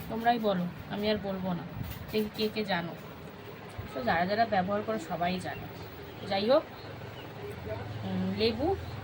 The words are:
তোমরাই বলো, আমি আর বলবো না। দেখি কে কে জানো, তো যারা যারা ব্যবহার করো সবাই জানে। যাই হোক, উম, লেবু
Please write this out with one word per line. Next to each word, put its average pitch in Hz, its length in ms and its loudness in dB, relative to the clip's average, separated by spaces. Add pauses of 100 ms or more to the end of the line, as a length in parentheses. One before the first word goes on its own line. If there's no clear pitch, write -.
(100)
তোমরাই 233 280 4
বলো, 196 260 4 (260)
আমি 208 200 2
আর 214 120 4
বলবো 190 300 0
না। 165 100 -2 (500)
দেখি 214 240 2
কে 214 180 2
কে 214 100 0
জানো, 170 280 0 (1000)
তো 262 80 -2
যারা 180 240 4
যারা 208 200 4
ব্যবহার 202 400 4
করো 220 120 0 (100)
সবাই 180 320 0
জানে। 147 260 -6 (600)
যাই 196 220 2
হোক, 302 120 10 (1400)
উম, 185 340 2
লেবু 233 380 4 (280)